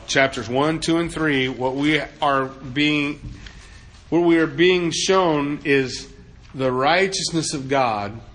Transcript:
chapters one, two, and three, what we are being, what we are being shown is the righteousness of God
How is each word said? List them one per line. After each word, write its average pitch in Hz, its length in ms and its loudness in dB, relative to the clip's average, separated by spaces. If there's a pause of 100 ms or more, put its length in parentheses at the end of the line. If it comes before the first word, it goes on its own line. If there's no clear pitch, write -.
chapters 131 440 0
one, 151 300 0
two, 165 180 0
and 170 120 -2
three, 143 380 0
what 131 260 -4
we 143 280 0 (180)
are 139 240 2
being, 147 880 -4 (760)
what 165 100 2
we 170 160 6
are 160 100 4
being 175 440 2
shown 156 720 2
is 135 480 0 (420)
the 131 160 0
righteousness 160 840 0
of 135 160 -6
God 113 500 0 (140)